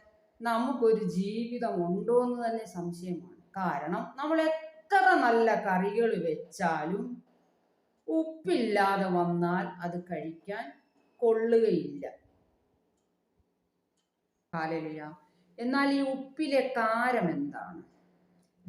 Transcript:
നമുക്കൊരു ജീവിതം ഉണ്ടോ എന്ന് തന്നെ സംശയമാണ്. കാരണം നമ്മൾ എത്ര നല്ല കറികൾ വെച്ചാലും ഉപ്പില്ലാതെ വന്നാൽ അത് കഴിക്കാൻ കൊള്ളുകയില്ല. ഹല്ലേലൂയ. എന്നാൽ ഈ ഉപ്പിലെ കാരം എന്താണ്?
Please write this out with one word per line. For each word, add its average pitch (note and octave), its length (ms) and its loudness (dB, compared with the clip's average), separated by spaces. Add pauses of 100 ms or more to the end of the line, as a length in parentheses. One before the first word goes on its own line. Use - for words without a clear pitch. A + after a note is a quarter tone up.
(480)
നമുക്കൊരു A#3 560 2 (140)
ജീവിതം A3+ 580 -2 (100)
ഉണ്ടോ G3+ 300 2 (100)
എന്ന് B3 200 -2
തന്നെ A3+ 200 -4 (100)
സംശയമാണ്. F3 640 -8 (180)
കാരണം E3+ 460 -2 (160)
നമ്മൾ D#4 180 0 (120)
എത്ര - 560 0 (180)
നല്ല A3+ 240 4 (200)
കറികൾ G3+ 440 2 (140)
വെച്ചാലും E3 800 -2 (1120)
ഉപ്പില്ലാതെ G#3 880 0 (100)
വന്നാൽ F3 480 0 (200)
അത് F3 120 -6 (120)
കഴിക്കാൻ E3+ 560 -10 (560)
കൊള്ളുകയില്ല. A3 840 2 (2500)
ഹല്ലേലൂയ. D#3 480 -4 (560)
എന്നാൽ C4+ 300 0 (100)
ഈ - 20 2 (140)
ഉപ്പിലെ C4+ 480 -2 (180)
കാരം A3+ 480 2 (100)
എന്താണ്? A2+ 440 -8 (880)